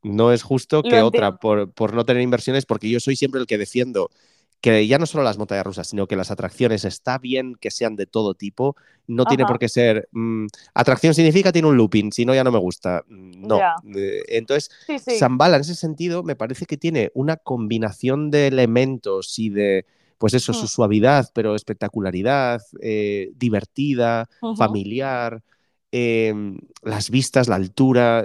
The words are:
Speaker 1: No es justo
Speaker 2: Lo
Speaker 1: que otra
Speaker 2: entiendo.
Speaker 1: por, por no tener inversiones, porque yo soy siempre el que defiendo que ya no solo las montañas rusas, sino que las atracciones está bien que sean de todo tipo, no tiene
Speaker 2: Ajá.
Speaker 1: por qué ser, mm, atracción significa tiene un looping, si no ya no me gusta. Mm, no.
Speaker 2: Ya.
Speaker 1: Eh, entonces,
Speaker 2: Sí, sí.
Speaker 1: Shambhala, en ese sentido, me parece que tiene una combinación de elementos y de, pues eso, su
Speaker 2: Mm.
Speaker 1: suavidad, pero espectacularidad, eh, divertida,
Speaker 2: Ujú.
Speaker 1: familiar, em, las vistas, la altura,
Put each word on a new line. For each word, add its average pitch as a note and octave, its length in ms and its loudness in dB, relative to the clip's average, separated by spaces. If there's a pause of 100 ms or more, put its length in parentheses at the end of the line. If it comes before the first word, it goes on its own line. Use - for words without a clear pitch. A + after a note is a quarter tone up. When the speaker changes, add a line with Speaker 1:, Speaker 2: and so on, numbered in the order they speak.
Speaker 1:
No A2 300 4
es A#2 100 2
justo C#3+ 400 -2
Speaker 2:
Lo A#3+ 60 -4
Speaker 1:
que A#3+ 140 4
otra G#3+ 300 2
Speaker 2:
entiendo. - 60 -12
Speaker 1:
por, G#2 340 -2
por G#2+ 220 -4
no A#2 120 0
tener B2 160 2
inversiones, B2 440 -2
porque A2 240 -4
yo A#2+ 100 0
soy C3+ 160 -2
siempre C3 240 -2
el A#2+ 60 -6
que A2 120 -2
defiendo A2 520 -2 (500)
que A2 260 4
ya B2+ 120 4
no E3 80 -2
solo D3+ 180 -2
las G#2 140 -2
montañas G2+ 260 -4
rusas, G2 240 -10
sino G2+ 180 -4
que G2+ 100 -4
las F#2+ 140 -4
atracciones G#2 540 -2
está B2 340 -6
bien B2+ 360 -6
que A2 160 -10
sean A2 260 -4
de G2+ 100 -6
todo G#2 280 -2
tipo, B2+ 420 -4 (300)
no A#2+ 200 0
tiene C3 180 4
Speaker 2:
Ajá. - 20 0
Speaker 1:
por A#2+ 120 0
qué A#2 120 -2
ser, A2+ 420 2
mm, A2+ 340 -4 (280)
atracción C3+ 400 4
significa E3 360 4
tiene D#3+ 180 4
un C#3 100 6
looping, G#2+ 340 2
si A#2+ 140 -2
no B2+ 80 4
ya C3 100 4
no B2+ 80 2
me A#2 60 4
gusta. F2+ 500 -4
Mm, F#2 380 -20
no. G#3+ 120 4
Speaker 2:
Ya. E3+ 240 0 (140)
Speaker 1:
Eh, G2 320 -4
entonces, A2+ 420 -2 (160)
Speaker 2:
Sí, D4 120 -6
sí. A3+ 320 0
Speaker 1:
Shambhala, D3 260 4
en C#3 60 2
ese E3 120 -8
sentido, E3+ 480 -6
me D#3 140 -6
parece B2 300 -8
que D#3 100 -8
tiene D3+ 380 0
una D3+ 240 -2
combinación A#2+ 920 -4
de C#3+ 180 4
elementos B2 880 0
y A2 100 -2
de, G2 380 0 (320)
pues G#2+ 160 2
eso, A#2+ 180 0
su A3 140 -4
Speaker 2:
Mm. - 20 -6
Speaker 1:
suavidad, A#2 680 2
pero G#2+ 220 -2
espectacularidad, G#2+ 1040 -4 (220)
eh, G#2 540 -4
divertida, A#2 920 -2 (140)
Speaker 2:
Ujú. G#3 380 -2
Speaker 1:
familiar, A#2+ 600 -6 (500)
em, A2 640 0 (260)
las G#2+ 280 -6
vistas, B2+ 380 2
la G#2 80 2
altura, A#2 680 2